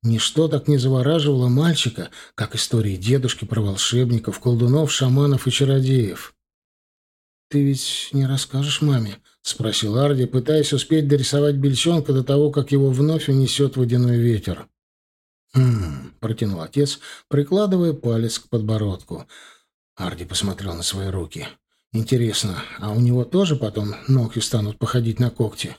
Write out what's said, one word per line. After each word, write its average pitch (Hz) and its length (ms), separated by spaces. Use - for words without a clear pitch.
Ничто 117 460
так 147 180
не 147 120
завораживало 131 680
мальчика, 127 640
как - 220
истории 104 400
дедушки 120 480
про 107 160
волшебников, 113 800
колдунов, 123 520
шаманов 139 540
и 123 60
чародеев. 131 840
«Ты 143 140
ведь - 480
не 135 160
расскажешь 135 560
маме?» — 117 360
спросил 107 540
Арди, 135 300
пытаясь 143 460
успеть 151 340
дорисовать 143 480
бельчонка 143 580
до 131 120
того, 143 260
как 143 220
его 139 180
вновь 147 380
унесет 135 480
водяной 123 420
ветер. 110 480
«Хм», 98 520
протянул 107 340
отец, 139 380
прикладывая 175 640
палец 117 480
к - 80
подбородку. 107 760
Арди 87 300
посмотрел 95 500
на 85 80
свои 95 240
руки. 87 400
«Интересно, 113 720
а 107 100
у 107 80
него 123 260
тоже 175 300
потом 104 400
ногти 120 320
станут 107 380
походить 117 420
на 123 100
когти?» - 480